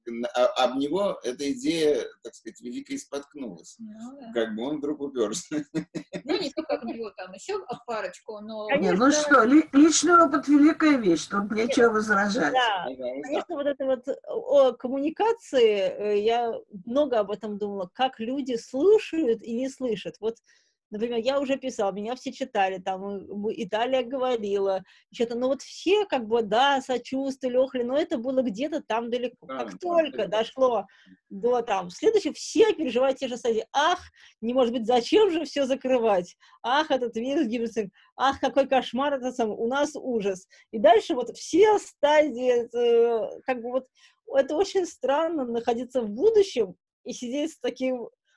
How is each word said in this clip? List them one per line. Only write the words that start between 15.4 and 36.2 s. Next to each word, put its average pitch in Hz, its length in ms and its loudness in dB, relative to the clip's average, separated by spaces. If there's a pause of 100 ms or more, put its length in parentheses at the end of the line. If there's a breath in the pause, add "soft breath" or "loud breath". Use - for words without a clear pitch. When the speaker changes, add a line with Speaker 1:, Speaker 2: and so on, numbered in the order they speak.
Speaker 4:
э, 208 420 -2
я 233 340 0 (320)
много 247 340 0
об 196 100 -2
этом 208 280 -8
думала, 196 340 -6
как 254 280 -4
люди 254 360 -4
слушают 302 840 2
и 233 120 -10
не 254 140 -4
слышат. 214 520 -6
Вот, 226 160 -4 (540)
например, 233 280 -4
я 254 220 0
уже 269 180 0
писала, 247 340 -2
меня 208 240 -8
все 262 160 -10
читали, 190 460 -2
там, 190 280 -6
э, 202 220 -8
м-, 208 240 -6 (120)
Италия 247 380 0
говорила, 208 800 -2 (300 soft breath)
че-то, 233 240 -4
ну 254 120 0
вот 269 140 -2
все - 440 0
как 247 200 -4
бы, 233 160 2
да, 254 400 2
сочувствовали, 262 720 -4
охли, 262 260 2
но 247 160 -2
это 320 200 -2
было 262 240 -2
где-то 254 400 -4
там 233 280 -4
далеко. 240 380 -6
Speaker 1:
Да, 269 80 -10
Speaker 4:
Как 233 160 -8
Speaker 1:
да, 185 80 -16
Speaker 4:
только 311 460 0
Speaker 1:
да. - 20 -
Speaker 4:
дошло 220 580 0 (420 soft breath)
до, 233 340 0
там, 196 280 -4
следующего, 427 440 0
все 427 400 2
переживают 269 440 0
те 262 100 -6
же 240 80 -8
стадии. 226 360 -2
«Ах, 320 280 2 (400 soft breath)
не 226 140 -4
может 247 180 2
быть, 233 140 -4
зачем 247 440 4
же 320 140 -2
все 285 220 -2
закрывать? 233 720 0 (260 soft breath)